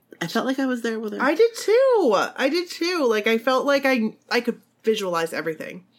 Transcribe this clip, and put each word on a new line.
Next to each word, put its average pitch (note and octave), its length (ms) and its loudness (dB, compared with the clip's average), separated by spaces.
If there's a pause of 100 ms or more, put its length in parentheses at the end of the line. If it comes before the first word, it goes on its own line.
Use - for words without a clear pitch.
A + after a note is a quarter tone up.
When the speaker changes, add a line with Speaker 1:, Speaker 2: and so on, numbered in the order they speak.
(220)
Speaker 1:
I F3 60 -6
felt A3+ 200 -2
like C4 120 -2
I C4+ 60 0
was B3 160 -2
there A3+ 180 -4
with G#3+ 140 -8
her. G3+ 80 -6
Speaker 2:
I D4 140 2
did A4+ 200 4
too. A4 600 4 (200)
I C4 140 2
did F4 200 -2
too. E4+ 380 -2
Like, G#3+ 200 0
I A3+ 100 2
felt C4 280 0
like C#4 200 2
I, B3 300 0 (160)
I A#3+ 100 2
could A#3 200 -4 (220)
visualize F3+ 500 -2
everything. D#3+ 520 -8 (140)